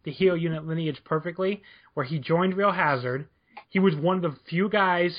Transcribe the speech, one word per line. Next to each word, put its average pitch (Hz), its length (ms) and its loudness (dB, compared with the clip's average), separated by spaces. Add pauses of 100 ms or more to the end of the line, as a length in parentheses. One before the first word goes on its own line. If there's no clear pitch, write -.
the 151 80 -8
heel 185 240 4
unit 160 280 -2
lineage 160 400 -4
perfectly, 175 580 -4 (320)
where 139 120 -4
he 156 140 -4
joined 180 360 0
Real 202 160 2
Hazard. 139 540 -2 (420)
He 190 120 0
was 185 160 4
one 170 200 0
of 185 60 -4
the 156 160 -4 (100)
few 180 200 0
guys 180 500 0